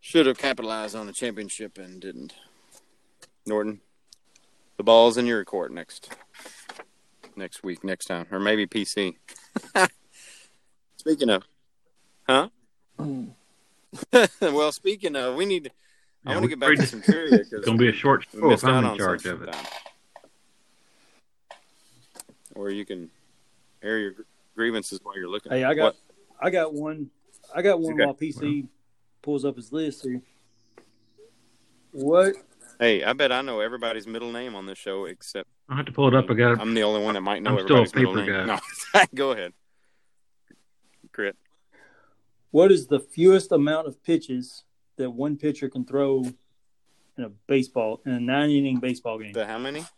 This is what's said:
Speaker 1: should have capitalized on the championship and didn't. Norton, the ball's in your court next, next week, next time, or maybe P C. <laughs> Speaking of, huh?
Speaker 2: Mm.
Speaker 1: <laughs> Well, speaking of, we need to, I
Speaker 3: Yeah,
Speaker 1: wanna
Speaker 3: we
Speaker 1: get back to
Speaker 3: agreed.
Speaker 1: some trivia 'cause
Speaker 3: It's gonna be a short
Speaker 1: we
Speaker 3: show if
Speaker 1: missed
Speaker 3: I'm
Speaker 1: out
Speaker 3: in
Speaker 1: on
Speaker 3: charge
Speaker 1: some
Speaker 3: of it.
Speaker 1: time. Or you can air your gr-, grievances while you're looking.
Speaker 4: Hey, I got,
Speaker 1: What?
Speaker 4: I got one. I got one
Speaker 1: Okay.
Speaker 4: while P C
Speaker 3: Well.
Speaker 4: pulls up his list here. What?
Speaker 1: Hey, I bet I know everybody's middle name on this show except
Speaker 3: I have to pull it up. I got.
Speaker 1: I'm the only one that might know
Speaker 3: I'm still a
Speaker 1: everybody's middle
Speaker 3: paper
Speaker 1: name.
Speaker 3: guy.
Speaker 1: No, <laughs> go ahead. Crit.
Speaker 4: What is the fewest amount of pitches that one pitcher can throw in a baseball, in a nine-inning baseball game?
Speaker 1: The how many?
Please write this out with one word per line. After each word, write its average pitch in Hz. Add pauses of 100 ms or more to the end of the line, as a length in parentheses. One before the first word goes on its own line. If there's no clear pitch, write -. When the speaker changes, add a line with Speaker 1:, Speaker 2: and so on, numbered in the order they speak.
Speaker 1:
should 160
have 131
capitalized 110
on 107
the 98
championship 107
and 92
didn't. 82 (1120)
Norton, 107 (960)
the 101
ball's 113
in 123
your 113
court 87
next, - (1200)
next 95
week, 90
next 95
time, 85
or 95
maybe 104
P 104
C. 95 (560)
<laughs> -
Speaking 139
of, 95 (840)
huh? 139 (500)
Speaker 2:
Mm. 135 (800)
Speaker 1:
<laughs> 233
Well, 151
speaking 190
of, 127
we 180
need 180
to, 127 (540)
I -
Speaker 3:
Yeah, -
Speaker 1:
wanna 117
Speaker 3:
we -
Speaker 1:
get 151
back 139
to -
Speaker 3:
agreed. -
Speaker 1:
some 110
trivia 165
'cause -
Speaker 3:
It's 104
gonna 113
be 120
a 110
short 135
Speaker 1:
we 104
Speaker 3:
show 160
if 139
Speaker 1:
missed 104
Speaker 3:
I'm 131
Speaker 1:
out 131
Speaker 3:
in 127
Speaker 1:
on 104
Speaker 3:
charge 90
Speaker 1:
some 90
Speaker 3:
of -
it. 85
Speaker 1:
time. - (3000)
Or 101
you 101
can 87 (720)
air 110
your 101
gr-, 110 (340)
grievances 110
while 98
you're 92
looking. 104
Speaker 4:
Hey, 131
I 143
got, 151
Speaker 1:
What? - (440)
Speaker 4:
I 180
got 160
one. 151 (440)
I 175
got 190
one 160
Speaker 1:
Okay. 151
Speaker 4:
while 143
P 156
C 147
Speaker 3:
Well. 131 (520)
Speaker 4:
pulls 143
up 139
his 120
list 151
here. 127 (1700)
What? 170 (460)
Speaker 1:
Hey, 107
I 113
bet 139
I 127
know 123
everybody's 113
middle 113
name 120
on 95
this 95
show 98
except - (200)
Speaker 3:
I 131
have 143
to 131
pull 139
it 123
up. 131
I 117
got. 120
Speaker 1:
I'm 110
the 110
only 107
one 107
that 98
might 98
know 107
Speaker 3:
I'm 95
still 135
a 120
Speaker 1:
everybody's -
middle 127
Speaker 3:
paper 101
Speaker 1:
name. 95
Speaker 3:
guy. 104 (340)
Speaker 1:
No, 190
<laughs> -
go 139
ahead. 92 (1600)
Crit. 98 (1120)
Speaker 4:
What 185
is 160
the 143
fewest 185
amount 156
of -
pitches 131 (320)
that 127
one 139
pitcher 143
can 127
throw 135 (960)
in 123
a 110 (180)
baseball, 127
in 131
a 120
nine-inning 139
baseball 120
game? 107
Speaker 1:
The 110
how 110
many? 143 (140)